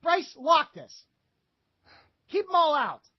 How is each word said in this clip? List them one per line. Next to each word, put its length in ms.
Bryce, 340
lock 380
this. 300
Keep 180
em 60
all 200
out. 280